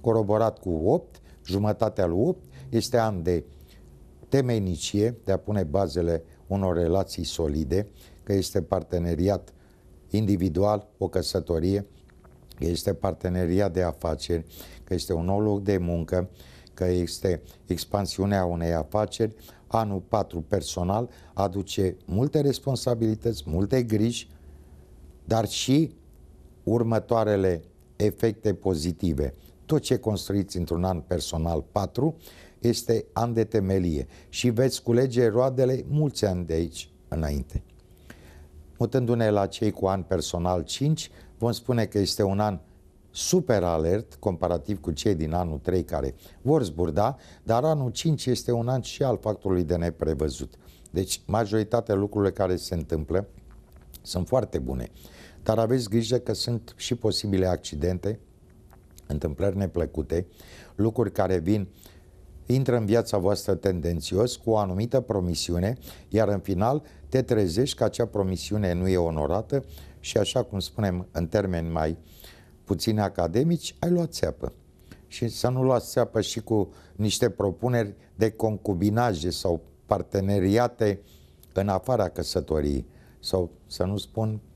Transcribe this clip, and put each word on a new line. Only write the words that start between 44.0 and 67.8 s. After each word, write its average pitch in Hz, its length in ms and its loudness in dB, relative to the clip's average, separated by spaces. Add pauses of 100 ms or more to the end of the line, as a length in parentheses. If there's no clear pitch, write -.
comparativ 87 640 -2
cu 90 100 -4
cei 92 240 0
din 78 180 -2
anul 85 240 -2
trei 90 260 0
care 69 320 -4 (260)
vor 143 220 2
zburda, 87 540 0 (260)
dar 117 200 2
anul 147 280 0
cinci - 340 -2
este 120 260 -2
un 117 160 0
an 127 140 0
și - 220 -4
al 120 140 2
factorului 95 460 0
de 82 120 2
neprevăzut. 78 760 -2 (380)
Deci, - 340 -4
majoritatea 107 680 0
lucrurilor 101 380 2
care 92 220 0
se - 180 -6
întâmplă 82 540 -2 (760)
sunt - 260 -6
foarte 127 320 0
bune. 64 300 -6 (540)
Dar 110 160 2
aveți 113 300 0
grijă 113 280 0
că 117 160 -4
sunt - 440 -6
și - 180 -4
posibile 98 500 0
accidente, 90 760 -2 (880)
întâmplări 85 500 -2
neplăcute, 82 680 -2 (500)
lucruri 107 360 0
care 95 260 2
vin, 95 300 0 (800)
intră 127 320 2
în 110 80 0
viața 107 320 2
voastră 95 380 2
tendențios, 90 800 0
cu - 140 -4
o 110 80 4
anumită 104 440 0
promisiune, 90 760 0 (320)
iar 107 180 4
în 101 120 0
final 107 440 0 (260)
te 131 120 2
trezești 107 560 2
că 120 60 2